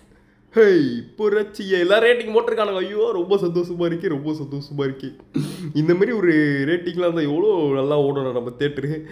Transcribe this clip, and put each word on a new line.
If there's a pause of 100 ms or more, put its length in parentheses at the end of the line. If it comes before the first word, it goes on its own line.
(540)
ஹேய், (180)
புரட்சியே,
எல்லாரும்
ரேட்டிங்
போட்டிருக்கானுங்க.
ஐயோ,
ரொம்ப
சந்தோஷமா
இருக்கு,
ரொம்ப
சந்தோஷமா
இருக்கு. (580)
இந்த
மாதிரி
ஒரு (340)
ரேட்டிங்லாம்
இருந்தா
எவ்வளோ
நல்லா
ஓடணும்
நம்ம
தியேட்டரு.